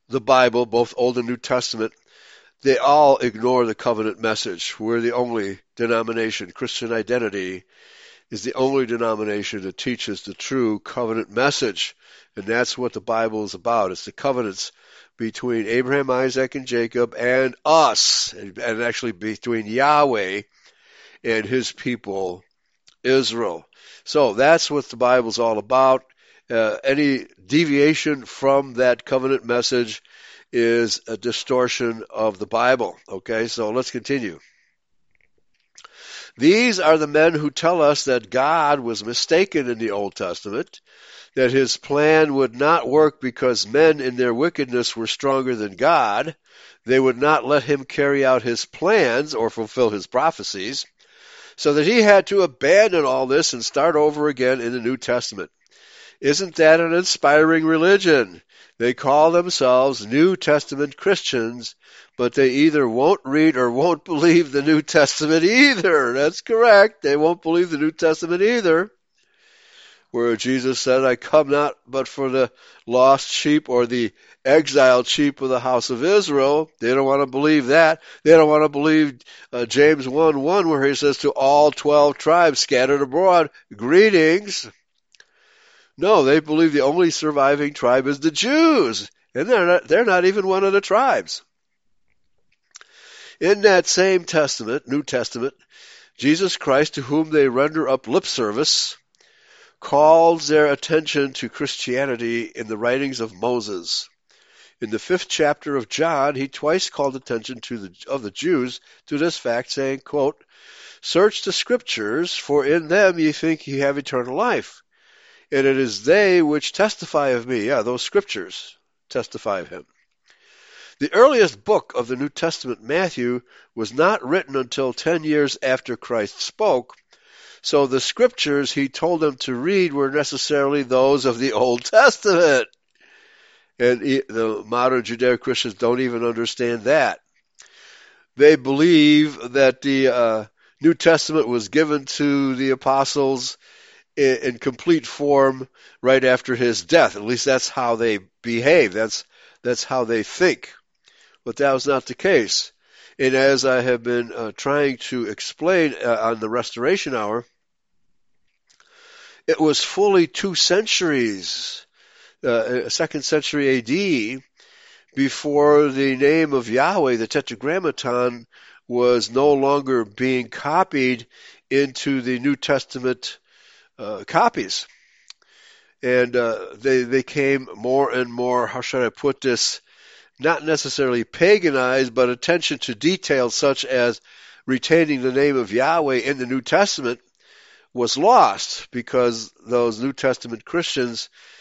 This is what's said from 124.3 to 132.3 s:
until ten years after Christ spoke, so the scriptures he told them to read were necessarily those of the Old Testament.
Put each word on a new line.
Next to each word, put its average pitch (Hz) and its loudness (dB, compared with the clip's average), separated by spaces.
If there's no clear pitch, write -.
until 131 -4
ten 160 -4
years 151 0
after 131 -2
Christ 110 -6
spoke, 151 -2
so 143 2
the 131 -2
scriptures 147 -2
he 139 -2
told 165 -4
them 151 -2
to 131 -6
read 170 -2
were 139 0
necessarily 143 -2
those 131 2
of 120 0
the 127 -2
Old 120 0
Testament. 170 2